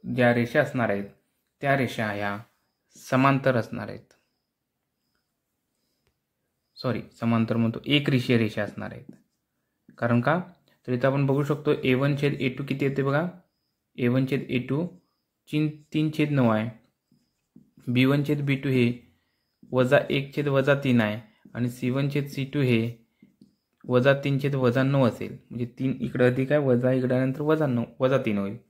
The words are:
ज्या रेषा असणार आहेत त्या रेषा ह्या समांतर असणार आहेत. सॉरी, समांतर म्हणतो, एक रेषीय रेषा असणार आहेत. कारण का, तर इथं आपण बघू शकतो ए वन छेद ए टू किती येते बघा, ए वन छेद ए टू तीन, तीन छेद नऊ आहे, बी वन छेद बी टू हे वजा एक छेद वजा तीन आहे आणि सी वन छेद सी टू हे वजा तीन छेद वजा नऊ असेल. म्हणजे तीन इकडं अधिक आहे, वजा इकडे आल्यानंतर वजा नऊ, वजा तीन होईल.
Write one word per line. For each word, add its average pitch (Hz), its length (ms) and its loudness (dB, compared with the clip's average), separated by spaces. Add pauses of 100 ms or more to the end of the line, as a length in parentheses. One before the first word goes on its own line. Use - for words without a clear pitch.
(160)
ज्या 120 180 4
रेषा 120 280 2
असणार 123 280 -2
आहेत 101 200 -4 (520)
त्या 139 160 2
रेषा 113 340 -2
ह्या 101 260 -6 (580)
समांतर 135 600 0
असणार 107 340 -6
आहेत. - 240 -18 (2750)
सॉरी, 113 240 -4 (180)
समांतर 117 380 0
म्हणतो, 117 280 0
एक 143 240 0
रेषीय 123 280 2
रेषा 107 260 0
असणार 101 280 -10
आहेत. - 200 -18 (840)
कारण 120 240 2
का, 151 180 0 (480)
तर 127 60 -2
इथं 127 140 0
आपण 139 180 2
बघू 139 180 0
शकतो 143 300 -2
ए 131 200 0
वन 139 220 2
छेद 143 180 0
ए 131 160 -4
टू 139 140 -8
किती 139 220 -2
येते 139 180 -2
बघा, 147 240 0 (680)
ए 123 100 0
वन 131 180 2
छेद 131 160 -2
ए 127 180 -4
टू 135 260 -4 (640)
तीन, 151 200 0 (240)
तीन 156 240 0
छेद 147 140 0
नऊ 127 180 4
आहे, 110 200 0 (1160)
बी 127 180 2
वन 143 180 2
छेद 143 180 -2
बी 139 140 0
टू 135 140 -4
हे 123 220 4 (800)
वजा 131 280 4 (100)
एक 139 260 -2
छेद 143 120 -2
वजा 135 360 4
तीन 123 180 4
आहे 107 180 -2 (340)
आणि 120 160 -4
सी 123 200 -6
वन 139 200 -2
छेद 143 180 -4
सी 139 180 -6
टू 143 160 -4
हे 117 460 0 (760)
वजा 127 280 4 (100)
तीन 139 160 -2
छेद 139 160 -2
वजा 127 280 2
नऊ 139 220 2
असेल. 113 320 -4 (120)
म्हणजे 120 160 -6 (140)
तीन 131 200 -2
इकडं 127 260 0
अधिक 131 260 2
आहे, 151 100 2
वजा 127 300 2
इकडे 127 220 0
आल्यानंतर 131 280 0
वजा 156 260 2
नऊ, 120 160 0 (160)
वजा 131 260 2
तीन 104 120 0
होईल. 101 200 -4 (120)